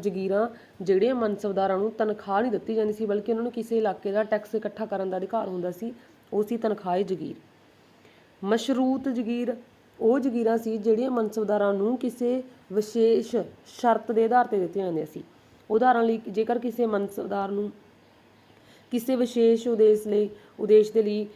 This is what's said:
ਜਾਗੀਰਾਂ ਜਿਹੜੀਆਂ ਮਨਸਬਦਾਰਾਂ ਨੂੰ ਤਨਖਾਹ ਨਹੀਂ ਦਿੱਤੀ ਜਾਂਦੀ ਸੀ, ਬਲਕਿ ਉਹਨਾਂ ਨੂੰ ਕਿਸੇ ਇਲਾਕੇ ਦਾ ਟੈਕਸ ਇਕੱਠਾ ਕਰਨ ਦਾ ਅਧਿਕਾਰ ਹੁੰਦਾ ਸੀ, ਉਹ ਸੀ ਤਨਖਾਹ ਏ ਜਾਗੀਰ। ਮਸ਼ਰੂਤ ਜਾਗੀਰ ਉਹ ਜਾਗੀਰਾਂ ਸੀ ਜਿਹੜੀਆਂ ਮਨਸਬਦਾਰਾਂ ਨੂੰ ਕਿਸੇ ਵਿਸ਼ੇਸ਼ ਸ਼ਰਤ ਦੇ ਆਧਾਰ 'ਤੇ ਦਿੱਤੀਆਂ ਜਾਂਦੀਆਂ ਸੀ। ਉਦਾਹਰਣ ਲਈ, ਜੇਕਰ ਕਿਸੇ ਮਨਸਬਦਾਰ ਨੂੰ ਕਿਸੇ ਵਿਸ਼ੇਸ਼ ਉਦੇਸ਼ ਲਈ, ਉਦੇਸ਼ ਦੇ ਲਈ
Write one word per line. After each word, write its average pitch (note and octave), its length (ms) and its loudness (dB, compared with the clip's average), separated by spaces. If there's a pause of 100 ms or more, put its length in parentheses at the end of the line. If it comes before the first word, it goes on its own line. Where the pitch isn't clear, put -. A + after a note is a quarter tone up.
ਜਾਗੀਰਾਂ F#3+ 480 0 (340)
ਜਿਹੜੀਆਂ G3 320 2
ਮਨਸਬਦਾਰਾਂ G3 640 0
ਨੂੰ G#3+ 140 -2
ਤਨਖਾਹ G#3+ 500 -2
ਨਹੀਂ B3 100 -2
ਦਿੱਤੀ A3 220 -4
ਜਾਂਦੀ G#3+ 180 0
ਸੀ, G#3+ 140 -6
ਬਲਕਿ G#3 260 -2
ਉਹਨਾਂ A3+ 100 -2
ਨੂੰ A#3+ 100 -4
ਕਿਸੇ A3+ 260 -2
ਇਲਾਕੇ G3+ 340 -2
ਦਾ G#3 100 0
ਟੈਕਸ G#3+ 320 -4
ਇਕੱਠਾ G#3+ 320 -6
ਕਰਨ F#3+ 240 -4
ਦਾ F#3+ 60 -4
ਅਧਿਕਾਰ G3 320 -4
ਹੁੰਦਾ F3+ 220 -6
ਸੀ, A3+ 240 -10 (380)
ਉਹ G#3 100 2
ਸੀ A3+ 140 -4
ਤਨਖਾਹ G3+ 400 -2
ਏ G3 60 2
ਜਾਗੀਰ। D#3+ 320 -6 (1120)
ਮਸ਼ਰੂਤ C4 640 0
ਜਾਗੀਰ A#3+ 480 -4 (440)
ਉਹ A3+ 180 4
ਜਾਗੀਰਾਂ A#3 400 0
ਸੀ A3+ 200 -4
ਜਿਹੜੀਆਂ A3+ 320 2
ਮਨਸਬਦਾਰਾਂ G#3 640 0
ਨੂੰ G#3 220 0
ਕਿਸੇ B3 460 -2 (300)
ਵਿਸ਼ੇਸ਼ A3+ 640 2 (300)
ਸ਼ਰਤ A3+ 460 0
ਦੇ A3+ 120 2
ਆਧਾਰ A#3+ 200 4
'ਤੇ A#3 140 -2
ਦਿੱਤੀਆਂ F#3 260 -2
ਜਾਂਦੀਆਂ D#3+ 220 -2
ਸੀ। - 160 -14 (480)
ਉਦਾਹਰਣ A#3 340 4
ਲਈ, A3+ 240 2
ਜੇਕਰ A3 300 0
ਕਿਸੇ A#3+ 280 -2
ਮਨਸਬਦਾਰ G3 640 -2
ਨੂੰ G3+ 240 -4 (1160)
ਕਿਸੇ B3 260 -2
ਵਿਸ਼ੇਸ਼ A#3 520 4
ਉਦੇਸ਼ G#3+ 400 4
ਲਈ, G#3 200 2 (320)
ਉਦੇਸ਼ G#3+ 320 6
ਦੇ A3 100 4
ਲਈ G#3 340 -2